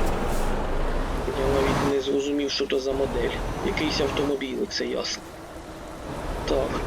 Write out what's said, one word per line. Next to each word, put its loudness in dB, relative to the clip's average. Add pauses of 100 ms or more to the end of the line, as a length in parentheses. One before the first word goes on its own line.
(1400)
Я 2
навіть 4
не 2
зрозумів, 0
що 0
то 2
за 0
модель. 2 (360)
Якийсь 0
автомобіль, 0 (140)
це -2
ясно. -2 (1300)
Так, 2 (180)